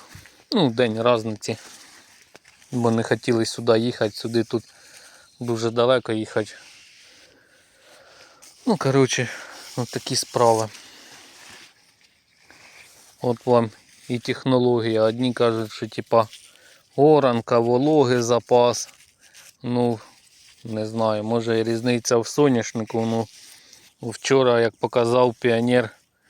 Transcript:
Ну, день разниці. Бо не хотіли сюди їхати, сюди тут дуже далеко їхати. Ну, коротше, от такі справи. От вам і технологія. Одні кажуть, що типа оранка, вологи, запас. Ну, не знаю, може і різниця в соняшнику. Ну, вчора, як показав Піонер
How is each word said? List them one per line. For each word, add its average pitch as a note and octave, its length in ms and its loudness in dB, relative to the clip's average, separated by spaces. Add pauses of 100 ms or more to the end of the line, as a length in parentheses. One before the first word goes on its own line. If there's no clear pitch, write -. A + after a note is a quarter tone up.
(520)
Ну, E3 180 2
день A2+ 320 0
разниці. A2+ 560 -2 (1120)
Бо A#2 200 0
не A2+ 120 0
хотіли A2+ 420 0
сюди A#2 340 0
їхати, A#2 320 -2
сюди A2+ 320 -4
тут A2+ 200 -6 (760)
дуже A#2 320 -4
далеко A#2+ 400 0
їхати. A2 400 -4 (2250)
Ну, G#3+ 120 0
коротше, C3 520 0 (480)
от A#2+ 120 -6
такі - 260 -6
справи. A2+ 540 0 (2500)
От A#2+ 240 -2
вам A#2 260 2 (360)
і B2 120 -6
технологія. A#2+ 840 0
Одні A#2 320 0
кажуть, A2+ 380 -2
що - 160 -10
типа A2+ 400 0 (680)
оранка, C3+ 640 4
вологи, B2 640 2
запас. A#2+ 640 2 (760)
Ну, A#2+ 360 -2 (640)
не A2 220 -6
знаю, A2 380 -2
може A2+ 360 -2
і A2+ 40 0
різниця A#2 540 0
в A2+ 100 -2
соняшнику. A#2 760 0
Ну, A2+ 220 -2 (720)
вчора, B2 600 2
як A2+ 140 -2
показав A#2+ 600 2
Піонер A#2+ 540 0 (400)